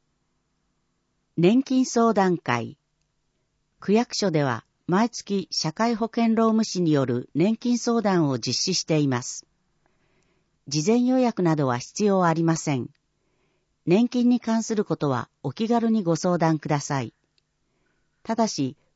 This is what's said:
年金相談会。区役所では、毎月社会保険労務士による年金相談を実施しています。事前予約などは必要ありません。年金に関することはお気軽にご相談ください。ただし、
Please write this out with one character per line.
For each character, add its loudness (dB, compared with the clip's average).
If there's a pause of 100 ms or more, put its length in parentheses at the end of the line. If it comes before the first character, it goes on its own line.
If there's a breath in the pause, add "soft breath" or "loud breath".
(1400)
年 4
金 0
相 2
談 2
会。 -6 (1000)
区 -2
役 0
所 0
で 0
は、 -2 (220)
毎 2
月 -6
社 -4
会 -2
保 -4
険 0
労 2
務 2
士 -6
に 2
よ 4
る -4
年 2
金 -2
相 -2
談 2
を -2
実 -4
施 -2
し -4
て 2
い 2
ま -2
す。 -14 (1200)
事 -4
前 2
予 2
約 0
な 2
ど 0
は 0
必 -6
要 2
あ 2
り 0
ま 2
せ -2
ん。 -4 (960)
年 4
金 0
に 2
関 -2
す -4
る 0
こ -2
と -2
は -2 (140)
お -6
気 -4
軽 2
に 0
ご 0
相 0
談 2
く -10
だ 0
さ -4
い。 -10 (1120)
た -4
だ 0
し、 -6 (200)